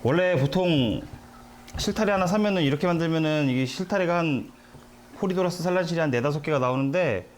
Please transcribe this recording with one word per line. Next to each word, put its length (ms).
원래 320
보통 640
실타래 340
하나 140
사면은, 380
이렇게 240
만들면은 640
이게 160
실타래가 520
한, 340
코리도라스 440
산란실이 360
한 120
네다섯 320
개가 160
나오는데 680